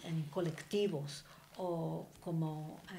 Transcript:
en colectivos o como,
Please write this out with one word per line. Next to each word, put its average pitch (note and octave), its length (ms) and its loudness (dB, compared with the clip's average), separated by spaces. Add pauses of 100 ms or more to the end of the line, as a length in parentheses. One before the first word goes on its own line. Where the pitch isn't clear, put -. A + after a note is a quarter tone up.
en E3 200 2
colectivos E3+ 1000 2 (320)
o E3+ 500 0 (140)
como, D#3 580 0 (200)